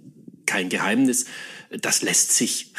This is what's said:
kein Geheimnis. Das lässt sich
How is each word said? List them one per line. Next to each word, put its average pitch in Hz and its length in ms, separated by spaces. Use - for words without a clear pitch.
kein 92 200
Geheimnis. 113 580
Das - 320
lässt - 320
sich - 460